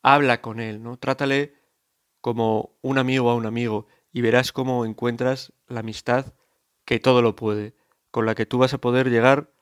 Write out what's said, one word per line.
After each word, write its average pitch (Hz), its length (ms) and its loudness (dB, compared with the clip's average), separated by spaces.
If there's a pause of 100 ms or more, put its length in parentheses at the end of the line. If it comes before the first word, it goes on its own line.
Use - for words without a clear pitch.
habla 135 400 4
con 113 180 -12
Él, 110 240 -10
¿no? 120 140 -14
Trátale 139 580 -2 (640)
como 113 600 -2
un 135 160 -2
amigo 127 340 2
a 120 40 2
un 113 100 -4
amigo 110 420 -4 (240)
y 120 100 -6
verás 120 300 2
cómo 127 340 -4
encuentras 120 680 -4 (140)
la 120 120 -6
amistad 120 540 -4 (520)
que 113 140 -2
todo 123 220 4
lo 110 140 2
puede, 104 400 -6 (360)
con 113 140 -2
la 110 100 0
que 110 100 -4
tú 123 140 -2
vas 131 140 4
a 131 80 -6
poder 127 280 2
llegar 127 420 4 (100)